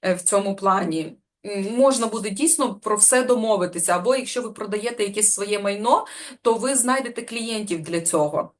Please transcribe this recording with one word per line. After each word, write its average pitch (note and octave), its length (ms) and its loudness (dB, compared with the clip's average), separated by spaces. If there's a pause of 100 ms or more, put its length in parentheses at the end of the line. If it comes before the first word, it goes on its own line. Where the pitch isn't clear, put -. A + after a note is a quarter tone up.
е, F#3 120 0
в F3 80 -2
цьому G3+ 340 0
плані. F#3 640 -2 (280)
М, G3+ 300 -4
можна B3+ 320 4
буде G#3+ 220 -4
дійсно C4+ 460 0
про G#3+ 200 -2
все B3+ 280 6
домовитися, G3+ 720 0
або G#3+ 200 2
якщо B3 260 -4
ви G#3+ 100 -8
продаєте G#3+ 520 -6
якесь G3+ 300 2
своє G3+ 260 -2
майно, G#3 460 2 (360)
то A3+ 120 4
ви B3 220 0
знайдете A#3+ 460 0
клієнтів A3 600 -4
для E3+ 200 -4
цього. D3+ 580 0